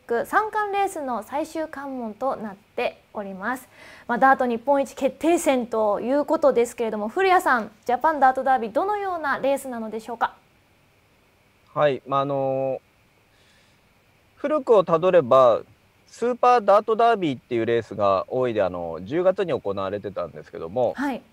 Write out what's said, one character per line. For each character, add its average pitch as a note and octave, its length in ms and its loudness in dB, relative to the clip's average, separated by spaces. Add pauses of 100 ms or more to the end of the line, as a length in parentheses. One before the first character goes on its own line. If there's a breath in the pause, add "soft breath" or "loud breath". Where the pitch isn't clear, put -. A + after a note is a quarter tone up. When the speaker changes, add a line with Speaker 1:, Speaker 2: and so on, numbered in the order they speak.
Speaker 1:
ク A#3 200 -2
三 G#4 240 0
冠 G#4 260 -4
レ G4+ 80 0
ー G4 60 -2
ス E4 100 -10
の B3 220 -6
最 D4 240 -6
終 D#4+ 200 -8
関 C#4 320 -12
門 A3+ 140 -8
と C4 240 -4
な G#3+ 140 -12
っ F#3 40 -16
て - 480 -8 (120)
お G#3+ 80 -8
り G3 100 -12
ま G3+ 240 -8
す。 B3 100 -18 (400 loud breath)
ま A#3+ 100 -2
あ、 - 20 -4
ダ C4+ 160 6
ー - 20 4
ト C4 80 -2
日 A#3 180 -2
本 C#4 200 2
一 A#3 120 -8
決 - 220 -2
定 E4 220 2
戦 B3+ 300 0
と G#3+ 320 0
い A#3 120 -2
う C#4+ 140 2
こ C#4+ 120 0
と C4+ 140 4
で A#3 140 2
す A#3+ 100 -16
け A#3+ 80 -4
れ A3 60 -2
ど G#3+ 80 -6
も、 G#3 100 -6
古 F#4+ 220 0
谷 F4+ 100 6
さ C4+ 200 0
ん、 G#3 100 -10 (160)
ジ A#3+ 80 2
ャ B3 40 -2
パ D#4 140 2
ン D4 80 -4
ダ C4 120 6
ー - 20 -6
ト C4 100 -4
ダ C4 120 2
ー - 20 -2
ビ A3+ 100 -4
ー、 F3+ 40 -12
ど E4 120 0
の G#4 140 -4
よ F#4+ 180 -6
う - 20 -8
な C#4+ 200 -4
レ C4+ 160 0
ー C4+ 40 -2
ス C4+ 100 -12
な A#3+ 120 -10
の A3 80 -10
で A3 120 -10
し A3 100 -16
ょ A#3 40 -8
う A3+ 40 -14
か？ - 160 -4 (1400)
Speaker 2:
は D3 160 2
い、 C3+ 180 -2
ま C3+ 120 -2
あ、 - 20 2
あ C#3 60 -2
の、 C3+ 560 -4 (1500 soft breath)
古 D4 240 -2
く B3+ 160 4
を F#3+ 80 6
た E3+ 140 2
ど F3+ 120 2
れ F3+ 120 6
ば、 B2 380 6 (500)
ス - 140 -8
ー A#3+ 120 -2
パ B3 200 4
ー A3 80 0
ダ G3 160 6
ー - 20 -6
ト A3 140 -2
ダ A#3 160 4
ー A3+ 60 2
ビ D#3+ 160 -2
ー A#2+ 40 -8
っ - 20 -18
て - 140 -8
い A#2 40 0
う A2+ 80 0
レ A#2 140 2
ー - 20 -8
ス G#2 120 -12
が G2 340 2
大 B2+ 200 0
井 A#2+ 60 -4
で、 G#2 80 2
あ F2+ 80 0
の、 E2+ 320 -8
十 C#3 200 -4
月 F#3+ 220 -6
に E3 80 -4
行 G2+ 220 -4
わ G2 160 -4
れ G2+ 100 -6
て G2+ 100 -10
た F2+ 140 -8
ん D#2+ 60 -10
で D2 120 -16
す - 80 -20
け F2 80 -14
ど E2 120 -10
も、 A2+ 260 -2
Speaker 1:
は C#4 160 -4
い。 - 80 -10 (120)